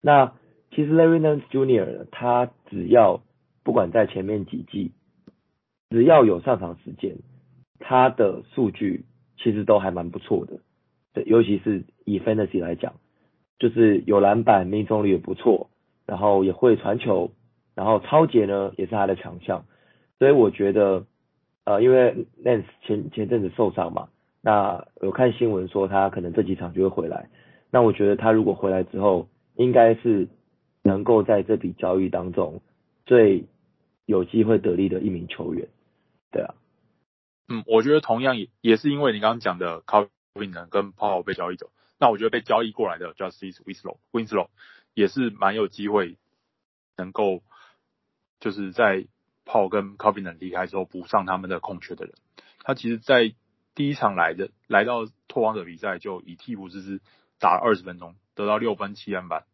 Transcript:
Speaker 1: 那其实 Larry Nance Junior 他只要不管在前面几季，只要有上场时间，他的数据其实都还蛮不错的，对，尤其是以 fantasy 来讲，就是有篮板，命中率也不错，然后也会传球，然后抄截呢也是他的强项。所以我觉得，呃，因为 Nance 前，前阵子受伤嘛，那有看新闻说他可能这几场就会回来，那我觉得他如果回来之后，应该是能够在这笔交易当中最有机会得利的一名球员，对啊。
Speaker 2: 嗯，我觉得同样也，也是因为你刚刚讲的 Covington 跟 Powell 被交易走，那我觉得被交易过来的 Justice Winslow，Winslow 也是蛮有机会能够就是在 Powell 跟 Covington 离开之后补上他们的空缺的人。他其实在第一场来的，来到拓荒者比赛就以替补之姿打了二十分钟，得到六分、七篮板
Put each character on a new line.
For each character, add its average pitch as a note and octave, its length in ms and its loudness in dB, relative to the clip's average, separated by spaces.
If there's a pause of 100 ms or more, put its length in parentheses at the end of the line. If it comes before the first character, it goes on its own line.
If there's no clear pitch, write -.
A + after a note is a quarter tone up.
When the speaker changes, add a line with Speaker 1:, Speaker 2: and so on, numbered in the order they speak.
Speaker 1:
那 C#3 320 4 (360)
其 D3+ 140 -2
实 D3 80 -2
Larry E3 280 6
Nance D3+ 300 0
Junior B2 640 0
他 B2 380 0 (180)
只 F2+ 200 -8
要 G#2 340 6 (400)
不 C3+ 100 -4
管 G2 180 0
在 G#2+ 160 2
前 F#2+ 200 -8
面 G#2 180 -4
几 - 260 -12
季， F#2+ 220 -8 (960)
只 A#2 160 4
要 D3+ 220 8
有 F2+ 160 2
上 B2 160 0
场 F2 260 -10
时 - 80 -14
间， F#2 240 -8 (640)
他 B2+ 320 4
的 G2+ 320 0 (120)
数 A#2 160 0
据 F#2 360 -6 (320)
其 A#2 140 -2
实 G#2 120 -4
都 G#2 140 4
还 F#2+ 120 -2
蛮 F2 200 -6
不 F2 80 -14
错 - 260 -4
的， - 140 -16 (560)
对， - 100 -6
尤 A2+ 180 4
其 G2+ 160 0
是 G2 260 -4 (200)
以 G2+ 140 -4
fantasy G#2 420 -2
来 E2+ 140 -6
讲， - 220 -8 (640)
就 A#2+ 120 2
是 A2+ 360 4
有 G2+ 140 4
篮 G#2 240 4
板， G2 220 4
命 G#2 180 -2
中 G#2+ 200 -2
率 G2+ 80 2
也 F#2 40 2
不 F#2 180 -6
错， - 360 2 (340)
然 F#2 140 -8
后 G2 260 4
也 F#2+ 80 0
会 A#2 240 2
传 G#2+ 220 -4
球， F2+ 340 -2 (420)
然 G2 120 -6
后 G#2+ 140 2
抄 D#3 260 2
截 A#2 180 2
呢 G2 320 -4
也 F#2+ 80 -4
是 F2+ 80 -10
他 G2+ 140 0
的 F#2+ 100 -2
强 F2 240 -14
项。 F2 240 -6 (540)
所 C3+ 100 6
以 C#3+ 40 6
我 A#2 180 6
觉 G2 220 -2
得， G2 340 2 (580)
呃， G#2 180 2
因 B2+ 80 6
为 B2 360 4 (180)
Nance A#2+ 200 0 (180)
前， G#2+ 280 -6
前 G#2 180 -6
阵 A2+ 120 0
子 F#2 160 -4
受 G#2 160 0
伤 E2+ 200 -6
嘛， - 180 -8 (300)
那 G2+ 460 0 (140)
有 G2 100 -2
看 B2 220 2
新 A#2 180 0
闻 F#2 180 -4
说 G2 200 -2
他 G2 220 0
可 F#2 100 -8
能 F2 120 -8
这 G#2 100 0
几 F#2 120 -2
场 E2+ 200 -10
就 F#2 80 0
会 F#2+ 60 2
回 E2+ 200 -6
来， - 220 -10 (400)
那 B2+ 120 4
我 G#2+ 100 6
觉 G2+ 140 0
得 G2+ 100 2
他 A2+ 160 0
如 A2 120 4
果 G2+ 100 0
回 F#2+ 160 -4
来 F#2 120 0
之 F#2 160 -8
后， F#2+ 300 0 (260)
应 B2 180 0
该 A#2 220 8
是 A2 340 0 (540)
能 G2 220 2
够 A2+ 180 4
在 G2+ 200 2
这 G#2 140 0
笔 F2+ 160 -6
交 F#2 260 -2
易 F#2+ 100 0
当 F2+ 240 -6
中 E2 280 -6 (460)
最 G2+ 380 6 (600)
有 F#2 180 0
机 A2 200 0
会 G#2+ 140 2
得 F#2+ 160 -2
利 F#2+ 140 0
的 F#2 120 -4
一 G#2 100 -4
名 F2 180 -8
球 E2+ 240 -10
员， - 160 -8 (600)
对 - 120 -6
啊。 - 120 -12 (920)
Speaker 2:
嗯， A2+ 180 -8
我 A2 160 4
觉 C#3 100 0
得 D3+ 80 4
同 A#2 220 -4
样 C3 140 0
也， G#2 120 -8 (120)
也 A2+ 160 4
是 D3 140 -2
因 C#3+ 100 -4
为 C3+ 120 0
你 G#2 80 -6
刚 G#2+ 100 2
刚 A#2 100 -6
讲 F2+ 180 -6
的 E2+ 240 -8
Covington G2+ 840 -4
跟 G2+ 240 -4
Powell F#2+ 300 -4
被 F#2+ 120 -8
交 F2+ 160 -8
易 F#2 60 -10
走， - 140 -20 (280)
那 B2+ 120 4
我 G#2 80 -4
觉 A2 60 -6
得 A2 60 0
被 - 100 -4
交 A#2 220 0
易 A2+ 100 -8
过 A2 160 -6
来 E2 100 -8
的 F2 160 -14
Justice F#2 480 -14
Winslow，Winslow G#2 840 -8 (460)
也 G2+ 140 2
是 B2+ 220 -4
蛮 G2+ 240 -2
有 G#2+ 120 -2
机 G2+ 220 -10
会 F#2+ 280 -2 (800)
能 F#2 140 -12
够 F#2+ 320 -2 (960)
就 A2 120 -8
是 G2 200 -10
在 G2 360 -2 (380)
Powell G2 240 0
跟 G2+ 280 -6
Covington G2 420 -4
离 F2+ 120 -12
开 F2+ 160 -6
之 F#2+ 100 -12
后 F#2+ 80 -6
补 F2+ 220 -16
上 G2 200 -2
他 F#2+ 120 -4
们 F#2+ 120 -12
的 F2+ 80 -6
空 E2+ 220 -12
缺 - 140 -16
的 - 100 -16
人。 - 100 -20 (460)
他 C#3 140 -6
其 A#2 160 -8
实 A2+ 80 -6
在 A#2 360 0 (400)
第 C#3+ 140 -4
一 C#3+ 60 -4
场 G#2+ 200 -2
来 E2 200 -2
的， F#2+ 160 -10 (160)
来 G#2 180 2
到 A#2 220 -6 (200)
拓 - 160 -4
荒 A2 120 -2
者 F#2+ 100 -10
比 F2 120 -20
赛 F#2 220 -8
就 F#2 220 -12
以 F2 160 -20
替 - 180 -14
补 G2 140 -16
之 F#2+ 140 -16
姿 G2 180 -12 (400)
打 F2+ 140 2
了 F#2 60 -2
二 A2+ 140 2
十 F2+ 80 -8
分 F2+ 160 -16
钟， F2 160 -20 (200)
得 G#2 120 -6
到 G#2+ 120 0
六 A2+ 160 -4
分、 G2+ 200 -10
七 - 200 -16
篮 F#2 140 -8
板 D#2+ 260 -8